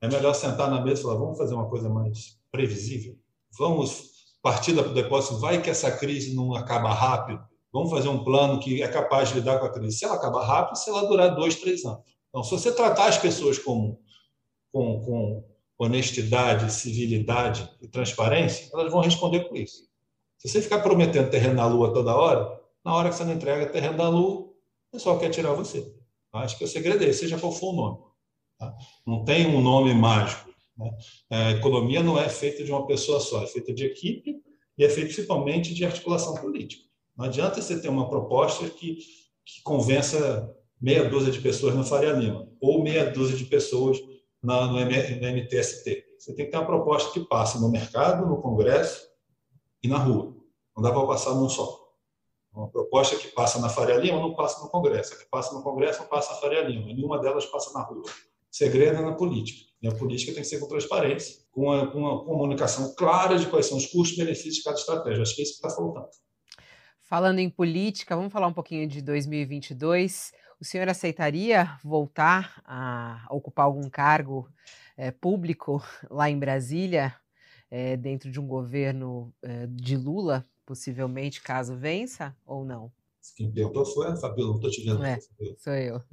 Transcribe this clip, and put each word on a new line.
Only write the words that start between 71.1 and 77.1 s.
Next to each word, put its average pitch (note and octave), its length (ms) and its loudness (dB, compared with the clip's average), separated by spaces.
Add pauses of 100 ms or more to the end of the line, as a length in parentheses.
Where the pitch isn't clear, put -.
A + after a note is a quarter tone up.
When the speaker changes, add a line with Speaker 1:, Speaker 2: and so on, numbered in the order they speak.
Speaker 2:
voltar D#3 840 0
a A#2+ 640 -8
ocupar C#3 360 0
algum C#3+ 240 0
cargo, C#3+ 600 0 (480)
é, C3 140 -6
público E3+ 720 -2 (280)
lá D3 200 0
em D3 80 0
Brasília, C#3 800 -2 (560)